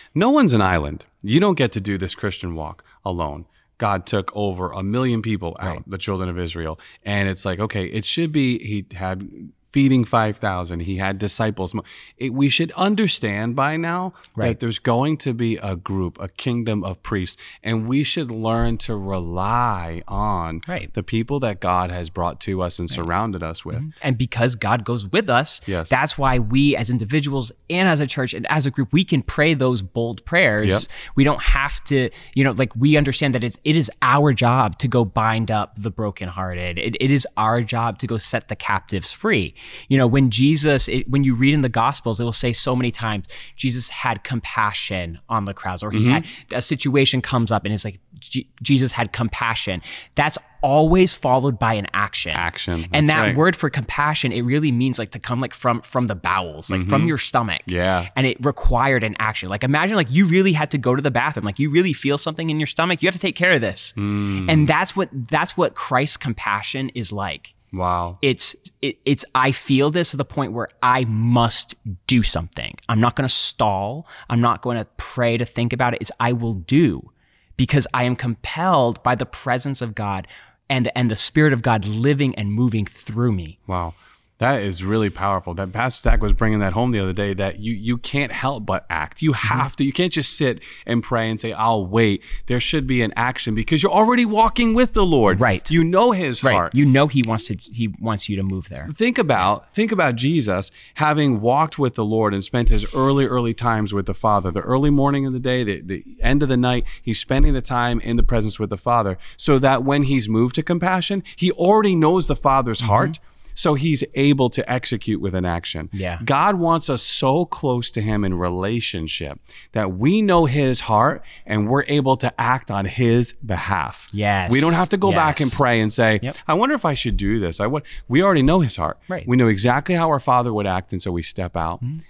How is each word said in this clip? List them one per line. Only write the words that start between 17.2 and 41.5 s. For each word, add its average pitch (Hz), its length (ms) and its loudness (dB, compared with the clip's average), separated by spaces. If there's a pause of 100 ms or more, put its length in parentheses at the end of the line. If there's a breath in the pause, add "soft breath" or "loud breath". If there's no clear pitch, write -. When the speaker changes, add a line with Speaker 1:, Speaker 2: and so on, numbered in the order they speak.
Speaker 1:
and 110 240 -2
we 135 180 0
should 135 280 -4
learn 113 480 0
to 113 160 -6
rely 95 1120 -4
on 92 600 -4
Speaker 2:
Right. 127 260 -10
Speaker 1:
the 104 100 -6
people 117 380 -4
that 104 180 -4
God 90 320 0
has 87 180 -8
brought 85 320 -4
to 95 220 -4
us 87 160 -6
and 87 100 -6
Speaker 2:
Right. - 60 -8
Speaker 1:
surrounded 87 480 -4
us 80 220 -10
with. 104 100 -8
Speaker 2:
Mm-hmm. 147 140 -6 (120)
And 135 160 0
because 120 380 -2
God 110 300 -2
goes 117 200 -4
with 185 240 -2
us, 127 380 0
Speaker 1:
Yes. 87 220 -4
Speaker 2:
that's 135 280 0
why 131 220 2
we 131 360 2
as 117 140 -2
individuals 127 600 -2 (180)
and 180 200 2
as 156 100 2
a 143 80 0
church 127 260 -4
and - 160 -6
as 143 160 2
a 139 60 0
group, 131 220 -2
we 180 100 4
can 151 180 0
pray 156 320 2
those 127 280 2
bold 117 440 -6
prayers. 110 440 2
Speaker 1:
Yep. 98 120 4 (340 loud breath)
Speaker 2:
We 139 100 6
don't 143 160 0
have - 440 2
to, 131 240 0 (240 loud breath)
you 139 120 4
know, 135 80 4
like, 123 220 0
we 143 220 4
understand 139 380 0
that 120 80 -2
it's, 117 220 -6
it 151 100 2
is 156 160 2 (100)
our 139 320 6
job 120 460 2
to 131 80 0
go 120 180 2
bind 110 460 0
up 104 280 -2
the 104 120 -6
brokenhearted. 92 880 -6
It, 117 200 -4
it 131 120 2
is 139 240 2
our 113 260 0
job 117 380 -4
to 131 80 -6
go 113 100 -4
set - 300 -4
the 107 80 -8
captives - 560 -4
free. 147 420 -2 (360 loud breath)
You 135 80 4
know, 127 100 4
when 131 220 4
Jesus, 139 580 2
it, 127 220 -2
when 139 160 2
you 127 100 2
read 135 180 4